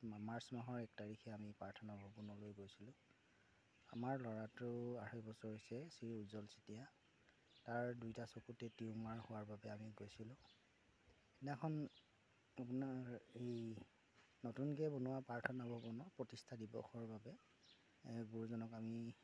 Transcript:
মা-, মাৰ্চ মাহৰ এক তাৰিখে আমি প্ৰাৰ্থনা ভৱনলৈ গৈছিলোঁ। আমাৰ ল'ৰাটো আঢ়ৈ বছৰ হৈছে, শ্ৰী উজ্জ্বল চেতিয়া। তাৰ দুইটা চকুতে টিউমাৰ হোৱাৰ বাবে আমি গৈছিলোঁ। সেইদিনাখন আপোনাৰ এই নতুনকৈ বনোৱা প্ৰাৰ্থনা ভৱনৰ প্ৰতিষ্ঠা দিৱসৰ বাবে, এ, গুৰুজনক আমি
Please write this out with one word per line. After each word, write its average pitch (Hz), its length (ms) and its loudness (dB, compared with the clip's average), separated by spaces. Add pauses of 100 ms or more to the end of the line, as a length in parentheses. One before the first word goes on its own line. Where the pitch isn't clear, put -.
মা-, 107 160 0
মাৰ্চ 113 320 0
মাহৰ 123 280 2
এক 113 140 -2
তাৰিখে 107 380 -4
আমি 107 220 -2
প্ৰাৰ্থনা 101 460 -4
ভৱনলৈ 104 540 -6
গৈছিলোঁ। 101 420 -10 (920)
আমাৰ 123 300 4
ল'ৰাটো 113 500 0 (280)
আঢ়ৈ 110 260 -2
বছৰ 110 260 -4
হৈছে, 110 400 -2
শ্ৰী 117 240 -2
উজ্জ্বল 104 360 -2
চেতিয়া। 110 360 -8 (720)
তাৰ 120 380 4
দুইটা 117 320 -2
চকুতে 117 460 -6
টিউমাৰ 113 480 0
হোৱাৰ 107 240 -2
বাবে 107 260 -4
আমি 107 220 -4
গৈছিলোঁ। 107 460 -6
সেইদিনাখন - 1400 0 (800)
আপোনাৰ 127 560 2 (240)
এই 120 180 2 (880)
নতুনকৈ 143 440 6
বনোৱা 131 340 4
প্ৰাৰ্থনা 120 440 2
ভৱনৰ 117 460 -2
প্ৰতিষ্ঠা - 440 -4
দিৱসৰ 113 500 -4
বাবে, 110 280 -6 (680)
এ, 120 100 -2 (120)
গুৰুজনক 113 460 0
আমি 113 280 0 (240)